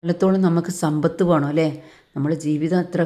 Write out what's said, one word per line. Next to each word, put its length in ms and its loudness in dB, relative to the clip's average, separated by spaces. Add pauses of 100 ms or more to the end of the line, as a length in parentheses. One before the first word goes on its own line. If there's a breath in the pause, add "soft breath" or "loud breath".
കാലത്തോളം 400 2
നമുക്ക് 300 2 (100)
സമ്പത്ത് 400 0
വേണം, 260 2
അല്ലേ? 180 0 (460 loud breath)
നമ്മുടെ 240 -2
ജീവിതം 420 -2
എത്ര 280 -2